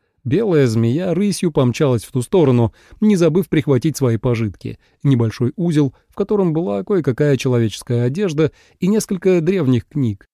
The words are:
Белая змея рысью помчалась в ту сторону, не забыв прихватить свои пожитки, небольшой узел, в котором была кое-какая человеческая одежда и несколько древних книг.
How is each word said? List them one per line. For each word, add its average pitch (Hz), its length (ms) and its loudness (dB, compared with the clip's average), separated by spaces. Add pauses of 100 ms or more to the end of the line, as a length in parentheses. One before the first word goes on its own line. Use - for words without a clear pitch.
(280)
Белая 165 380 2
змея 120 480 0
рысью 185 360 -2
помчалась 127 540 0
в - 80 -20
ту 131 80 -2
сторону, 123 540 2 (260)
не 214 160 4
забыв 165 320 2
прихватить 147 480 0
свои 117 220 0
пожитки, 113 600 -4 (240)
небольшой 120 540 0
узел, 151 380 0 (140)
в - 60 -20
котором 196 380 0
была 190 320 -4
кое-какая 147 520 0
человеческая 120 680 -2
одежда 156 500 -2 (260)
и 180 100 -2
несколько 190 520 0
древних 151 480 0
книг. 120 460 -4